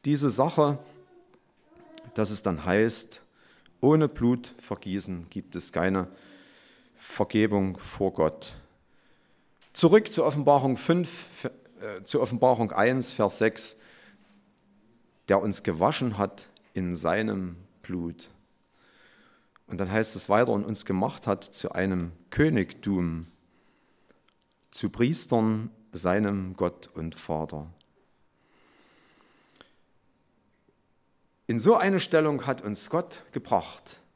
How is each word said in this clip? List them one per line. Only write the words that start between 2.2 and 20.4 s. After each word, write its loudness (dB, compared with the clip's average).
es -6
dann -4
heißt, 0
ohne 4
Blutvergießen -4
gibt -12
es -6
keine 0
Vergebung 0
vor -4
Gott. 0
Zurück 6
zur 2
Offenbarung 4
fünf, -2
äh, -12
zur 0
Offenbarung 2
eins, 2
Vers 0
sechs, -2
der 4
uns -4
gewaschen 0
hat -4
in -4
seinem -2
Blut. -8
Und -8
dann -2
heißt 0
es -6
weiter, 4